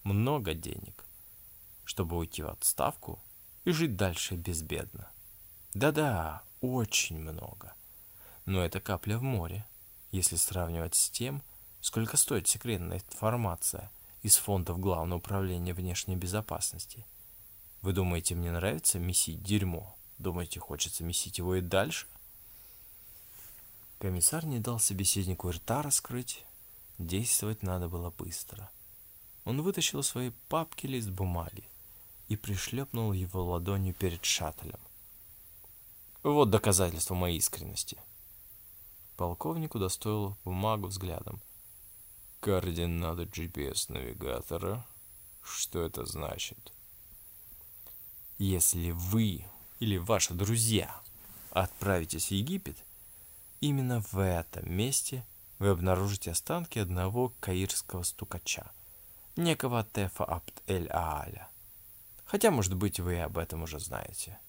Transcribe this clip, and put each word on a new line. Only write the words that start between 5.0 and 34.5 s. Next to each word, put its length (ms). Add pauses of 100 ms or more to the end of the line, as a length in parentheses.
Да-да, 680 (200)
очень 580
много. 560 (720)
Но 160
это 200
капля 380
в 20
море, 460 (440)
если 240
сравнивать 600
с 160
тем, 320 (360)
сколько 380
стоит 300
секретная 500
информация – 920 (320)
из 120
фондов 440
Главного 400
управления 540
внешней 420
безопасности. 880 (760)
Вы 120
думаете, 400
мне 180
нравится 460
месить 460
дерьмо? 520 (220)
Думаете, 420
хочется 440
месить 340
его 180
и 60
дальше? 460 (1900)
Комиссар 460
не 140
дал 200
собеседнику 720
рта 300
раскрыть. 640 (520)
Действовать 680
надо 240
было 220
быстро. 600 (760)
Он 160
вытащил 380
из 80
своей 240 (160)
папки 400
лист 220
бумаги 540 (640)
и 60
пришлепнул 800
его 320
ладонью 480
перед 320
Шаттелем. 540 (1400)